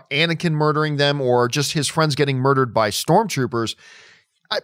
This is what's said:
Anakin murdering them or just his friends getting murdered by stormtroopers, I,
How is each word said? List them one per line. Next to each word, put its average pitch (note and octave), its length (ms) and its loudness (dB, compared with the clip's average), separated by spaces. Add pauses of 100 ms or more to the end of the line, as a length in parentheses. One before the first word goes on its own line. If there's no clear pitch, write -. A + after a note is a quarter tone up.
(120)
Anakin E3 400 0
murdering D3+ 460 0
them C#3+ 240 2
or B2 260 2
just C#3 240 -2
his D3 160 -2
friends D#3 280 0
getting C3+ 240 0
murdered C3 340 2
by G#2+ 160 2
stormtroopers, C3 840 0 (760)
I, - 140 -4